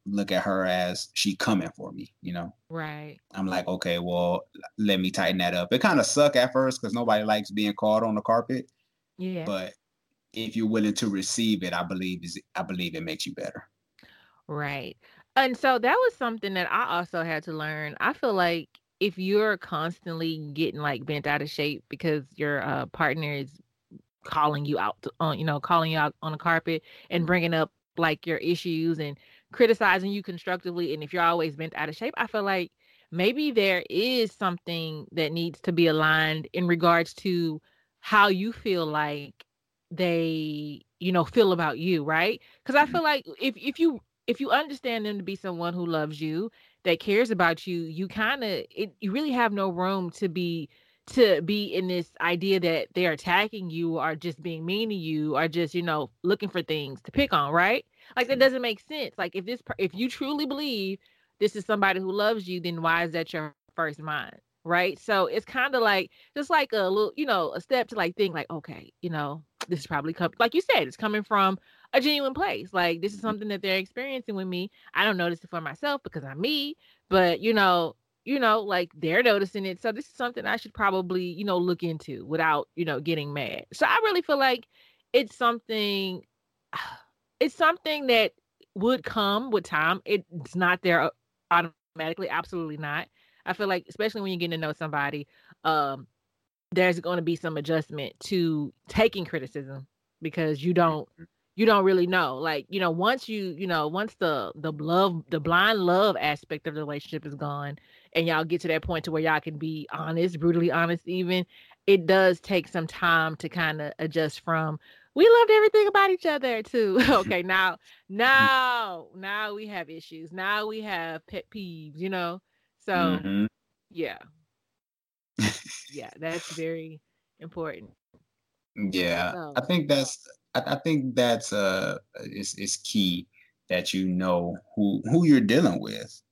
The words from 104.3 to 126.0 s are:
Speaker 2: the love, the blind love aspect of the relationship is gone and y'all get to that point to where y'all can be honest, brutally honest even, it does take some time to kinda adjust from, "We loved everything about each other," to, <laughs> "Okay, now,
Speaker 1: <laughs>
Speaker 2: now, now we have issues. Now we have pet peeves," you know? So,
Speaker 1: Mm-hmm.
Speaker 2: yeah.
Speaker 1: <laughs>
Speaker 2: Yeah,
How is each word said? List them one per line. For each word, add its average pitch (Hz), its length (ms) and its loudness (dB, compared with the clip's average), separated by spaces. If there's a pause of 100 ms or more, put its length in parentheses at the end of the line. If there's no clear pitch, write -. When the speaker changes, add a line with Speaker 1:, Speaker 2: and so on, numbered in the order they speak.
Speaker 2:
the 156 180 -6
love, 165 580 2
the 156 100 -2
blind 190 400 4
love 185 400 4
aspect 147 460 -4
of 147 80 -6
the 156 60 -6
relationship 147 460 -8
is 143 80 -10
gone 143 420 -8 (360)
and 165 140 2
y'all 160 180 0
get 170 160 -2
to 170 80 -4
that 160 140 0
point 160 240 -4
to 165 40 -6
where 156 120 -2
y'all 156 180 2
can 156 180 -10
be 156 320 -8
honest, 165 480 -2
brutally 170 320 4
honest 170 380 0
even, 180 360 0 (420)
it 190 200 8
does 190 340 6
take 180 280 -2
some 165 180 -4
time 165 500 2
to 165 120 -8
kinda 156 500 -2
adjust 156 420 -2
from, 160 380 0 (360)
"We 359 140 8
loved 466 220 8
everything 427 360 6
about 392 240 4
each 359 160 -2
other," 254 360 0
to, 220 360 2
<laughs> 240 260 6
"Okay, 180 180 0
now, 185 360 2 (280)
Speaker 1:
<laughs> - 20 -
Speaker 2:
now, 247 1080 2
now 202 400 -8
we 214 120 -10
have 180 220 -8
issues. 160 420 -16
Now 202 360 -2
we 220 160 -8
have 165 440 -6
pet - 240 -12
peeves," 160 480 -12
you 185 100 -4
know? 180 320 -4 (380)
So, 180 460 0
Speaker 1:
Mm-hmm. 101 220 2 (440)
Speaker 2:
yeah. 143 280 -6 (1200)
Speaker 1:
<laughs> - 520 -4
Speaker 2:
Yeah, 139 280 -14